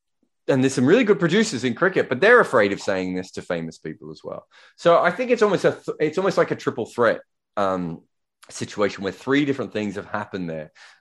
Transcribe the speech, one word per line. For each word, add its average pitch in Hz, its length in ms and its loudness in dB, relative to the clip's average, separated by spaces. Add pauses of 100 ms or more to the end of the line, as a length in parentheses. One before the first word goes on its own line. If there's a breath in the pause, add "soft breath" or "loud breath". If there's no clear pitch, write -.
(460)
and 135 160 2
there's 131 120 2
some 127 100 2
really 214 200 6
good 196 140 2
producers 170 460 0
in 120 100 -2
cricket, 175 360 0
but 127 100 -2
they're 233 180 4
afraid 107 360 2
of 90 40 -8
saying 92 360 -4
this 92 160 -8
to 95 100 -12
famous 82 380 -8
people 78 320 -14
as 78 120 -18
well. - 240 -14 (300 soft breath)
So 170 220 4
I 165 120 2
think 247 200 -4
it's 240 100 2
almost 202 240 2
a 147 80 4
th-, - 280 -10
it's 156 180 0
almost 190 180 0
like 165 140 2
a 139 40 -2
triple 120 300 -6
threat, 110 380 0 (340)
um, 92 460 -2 (480)
situation 98 540 -4
where 92 80 -4
three 139 340 0
different 127 260 -4
things 104 220 -4
have 95 100 -10
happened 98 460 -8
there, 78 200 -10 (300 loud breath)